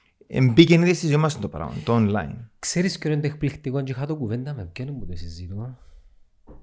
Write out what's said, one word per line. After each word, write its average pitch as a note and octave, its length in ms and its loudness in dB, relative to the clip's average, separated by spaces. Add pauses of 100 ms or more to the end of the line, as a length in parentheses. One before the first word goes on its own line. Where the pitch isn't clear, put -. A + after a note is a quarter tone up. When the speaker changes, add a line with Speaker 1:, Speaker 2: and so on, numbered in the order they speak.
(280)
Speaker 1:
ε, - 140 0
μπήκε D3 320 8
ήδη F3 200 6
στη D#3+ 140 -2
ζωή D3 100 4
μας D3+ 220 0
το G#2 100 -6
πράγμα, D2+ 240 -8 (120)
το A#2 120 2
online. G2+ 380 0 (240)
Speaker 2:
Ξέρεις F3+ 380 -2
ποιο D3+ 140 -4
είναι D3+ 100 -2
το D3 60 0
εκπληκτικό; C#3 560 -4
Και C3+ 80 -6
είχα C3 140 -6
το D#3 100 -4
κουβέντα B2+ 380 -6
με G#2+ 120 -10
ποιον B2+ 340 -10
που - 60 -8
το F2 100 -6
συζητώ. F2+ 600 -10 (840)